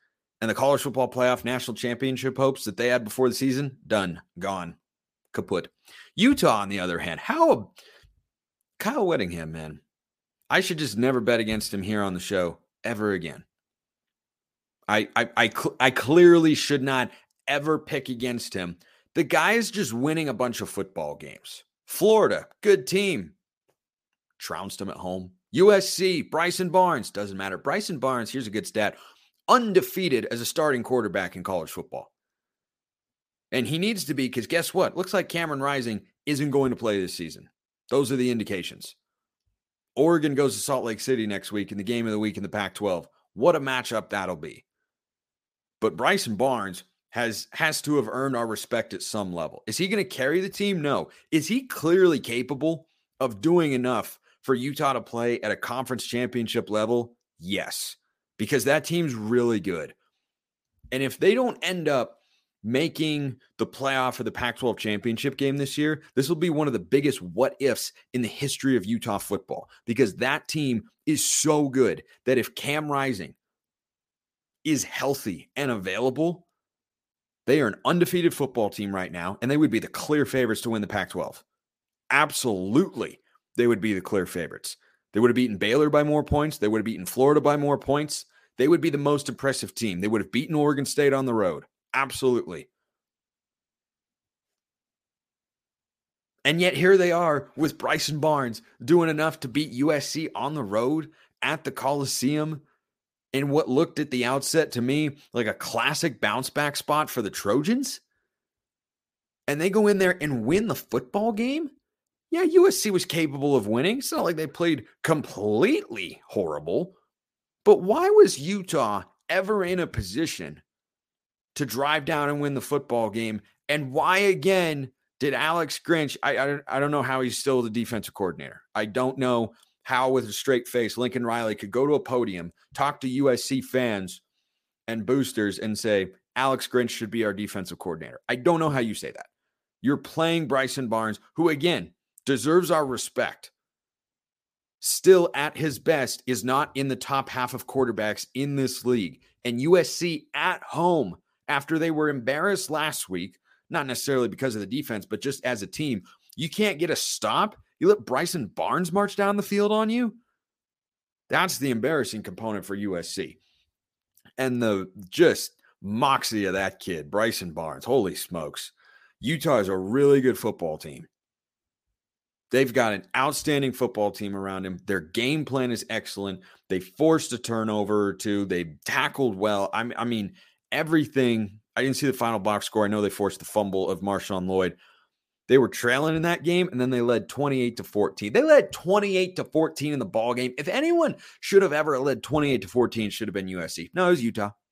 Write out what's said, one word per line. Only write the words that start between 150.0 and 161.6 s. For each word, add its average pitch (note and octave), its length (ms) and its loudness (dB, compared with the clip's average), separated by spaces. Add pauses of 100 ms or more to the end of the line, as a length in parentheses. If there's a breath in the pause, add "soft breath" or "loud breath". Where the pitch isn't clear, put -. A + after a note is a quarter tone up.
at D#3+ 300 -2
home, D3 520 0 (320)
after C#3+ 300 -2
they E3 140 0
were D3+ 160 0
embarrassed D3 640 -2
last D3+ 380 -4
week, F#2 300 -8 (300)
not D3+ 180 -4
necessarily B2+ 420 0
because B2 260 -4
of G#2+ 60 -6
the G2 60 -6
defense, A2 400 -6
but G#2+ 160 -8
just C3+ 220 -6
as A#2+ 180 -4
a F#2+ 40 -8
team, A#2+ 360 -6 (340 soft breath)
you D#3 120 -6
can't G3 300 -2
get E3 120 -2
a C#3+ 60 -2
stop. D3 600 -2 (240)
You E3 80 4
let G#3 160 4
Bryson C#3+ 420 -2
Barnes D3+ 460 -2
march G3+ 240 0
down G3+ 200 0
the G3+ 60 0
field G3+ 300 0
on G#3+ 160 0
you? A#3 260 -2 (1160)
That's E3 280 0
the C3+ 120 0